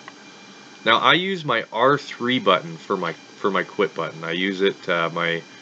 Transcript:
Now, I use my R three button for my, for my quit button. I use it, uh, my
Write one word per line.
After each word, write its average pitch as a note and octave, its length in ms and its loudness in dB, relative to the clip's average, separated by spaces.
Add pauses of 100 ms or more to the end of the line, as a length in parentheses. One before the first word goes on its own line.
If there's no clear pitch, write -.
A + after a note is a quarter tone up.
(840)
Now, A2+ 140 6
I B2+ 160 4
use F3+ 320 -2
my A#2 260 0
R C3 260 4
three B2+ 420 -4
button E2+ 360 2
for F#2+ 220 -4
my, E2+ 160 -4
for - 360 -6
my F#2+ 140 0
quit - 320 -2
button. D#2+ 300 -8
I E2 60 -6
use F#2 300 -2
it, F#2+ 280 0
uh, E2+ 240 0
my E2 280 -2 (200)